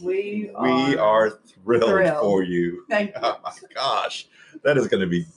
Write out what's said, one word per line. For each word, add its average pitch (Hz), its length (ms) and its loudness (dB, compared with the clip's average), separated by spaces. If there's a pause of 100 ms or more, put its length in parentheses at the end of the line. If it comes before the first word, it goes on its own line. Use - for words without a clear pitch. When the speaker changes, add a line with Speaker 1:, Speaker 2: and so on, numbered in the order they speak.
Speaker 1:
We 202 480 -6 (100)
Speaker 2:
We 131 380 0
Speaker 1:
are - 20 0
Speaker 2:
are 110 300 4
thrilled - 600 -2
Speaker 1:
thrilled. 151 300 2
Speaker 2:
for 98 220 2
you. 90 460 -2
Speaker 1:
Thank 208 240 -2
you. - 60 -12
Speaker 2:
<laughs> - 40 -6
Oh 120 200 -2
my - 80 -10 (240)
gosh, 117 520 -4 (360)
that - 140 4
is 120 100 2
gonna 98 200 0
be 85 180 0 (120)